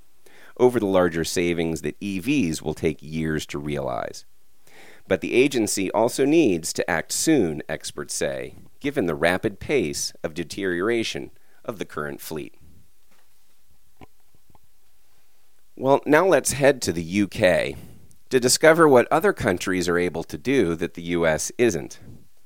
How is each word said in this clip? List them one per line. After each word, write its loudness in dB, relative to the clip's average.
over 4
the 2
larger 2
savings -2
that -6
E -6
Vs 0
will -6
take -2
years -4
to -10
realize. -6
But 0
the -4
agency 2
also 0
needs 2
to -4
act -4
soon, 2
experts -10
say, -6
given -2
the 0
rapid 0
pace -2
of -6
deterioration -2
of -10
the -6
current -8
fleet. -10
Well, 4
now 6
let's 2
head 2
to -2
the -4
U 0
K 2
to 2
discover 6
what 6
other 2
countries 0
are 2
able -2
to -10
do 2
that -4
the -12
U 0
S 0
isn't. 0